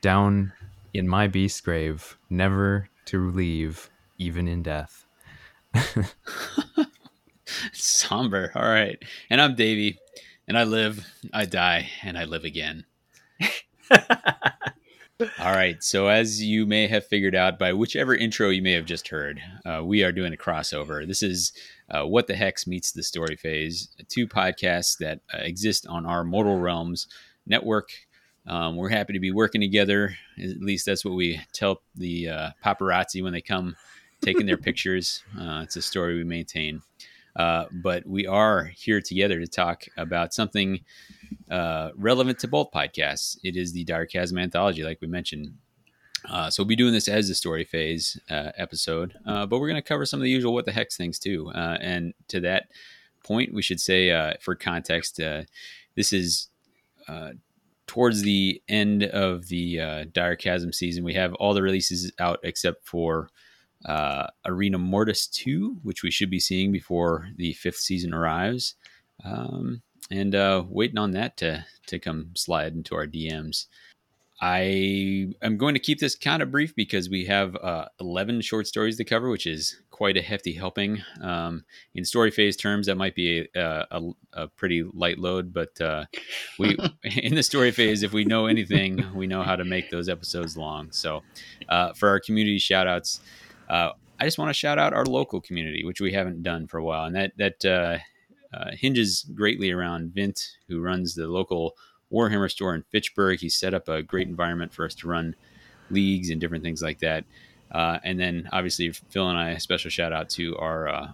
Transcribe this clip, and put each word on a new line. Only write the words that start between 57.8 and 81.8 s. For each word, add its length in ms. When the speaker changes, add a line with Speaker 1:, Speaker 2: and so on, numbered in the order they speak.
Speaker 2:
towards 360
the 440
end 360
of 440
the, 320
uh, 320
Dire 240
Chasm 380
season. 320
We 80
have 220
all 180
the 80
releases 580
out 240
except 420
for, 440
uh, 420
Arena 340
Mortis 480
two, 580
which 200
we 80
should 180
be 120
seeing 280
before 680
the 160
fifth 240
season 360
arrives. 600
Um, 600
and, 240
uh, 320
waiting 300
on 140
that 260
to, 280
to 120
come 380
slide 380
into 200
our 140
D 240
Ms. 360
I 1000
am 160
going 160
to 80
keep 180
this 160
kind 260
of 100
brief 220
because 360
we 160
have, 320
uh, 280
eleven 400
short 280
stories 300
to 60
cover, 260
which 160
is 300
quite 240
a 60
hefty 320
helping. 480
Um, 440